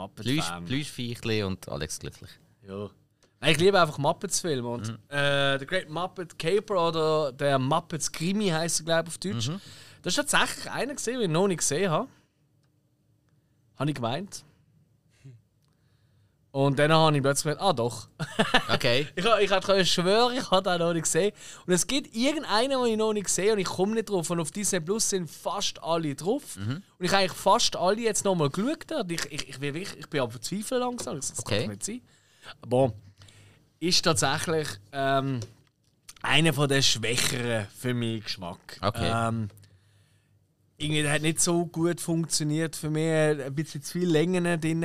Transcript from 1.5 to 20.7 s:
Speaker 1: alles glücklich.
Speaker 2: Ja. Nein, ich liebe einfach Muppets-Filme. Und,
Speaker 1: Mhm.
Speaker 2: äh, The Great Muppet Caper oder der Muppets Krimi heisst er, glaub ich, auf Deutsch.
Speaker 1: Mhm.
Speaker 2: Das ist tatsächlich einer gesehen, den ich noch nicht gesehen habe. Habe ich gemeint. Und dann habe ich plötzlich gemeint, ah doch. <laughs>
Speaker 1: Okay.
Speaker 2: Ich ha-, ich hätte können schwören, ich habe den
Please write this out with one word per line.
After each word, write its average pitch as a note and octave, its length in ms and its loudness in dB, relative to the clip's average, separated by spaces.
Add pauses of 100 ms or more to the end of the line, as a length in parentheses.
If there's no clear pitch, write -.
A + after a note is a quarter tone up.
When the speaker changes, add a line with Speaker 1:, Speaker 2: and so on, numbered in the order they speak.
Speaker 1:
alles D2 320 -6
glücklich. - 300 -16 (360)
Speaker 2:
Ja. G2 240 -10 (500)
Nein, D3+ 120 4
ich D3+ 60 2
liebe F#3+ 220 6
einfach D#3 180 2
Muppets-Filme. C#3+ 720 -2
Und, A#2+ 200 -6
Speaker 1:
Mhm. A2+ 100 -10 (180)
Speaker 2:
äh, C#3 420 2
The C3+ 80 -12
Great F3+ 240 -2
Muppet F3+ 480 -8
Caper F#3 500 0
oder D#3 440 2
der C#3 280 2
Muppets D3+ 500 -2
Krimi G3 380 0
heisst D#3+ 320 0
er, D#3 40 -12
glaub E3 220 2
ich, - 20 -14
auf E3 100 -10
Deutsch. A2+ 300 -4
Speaker 1:
Mhm. F3 120 -6 (420)
Speaker 2:
Das F3+ 140 -2
ist C#4+ 140 0
tatsächlich - 400 2
einer G3+ 240 -4
gesehen, B3 260 -4
den G3 100 0
ich D3+ 40 2
noch F3+ 120 4
nicht F3+ 120 0
gesehen F3 320 0
habe. F#3 180 -2 (1700)
Habe C#3+ 140 -2
ich D3 60 -2
gemeint. C3 480 -6 (2000)
Und C#3 280 2
dann D3 140 6
habe D#3+ 240 6
ich C#3 60 2
plötzlich C#3 320 2
gemeint, - 80 -10
ah G3 100 4
doch. A#2 360 -2 (300)
<laughs> A3 360 2
Speaker 1:
Okay. C#3 320 2 (100)
Speaker 2:
Ich F3 80 -2
ha-, G#3+ 160 4
ich G3 100 2
hätte F#3+ 160 2
können G3 200 4
schwören, A3 500 2
ich B3+ 140 -6
habe F#3+ 180 2
den F3+ 120 2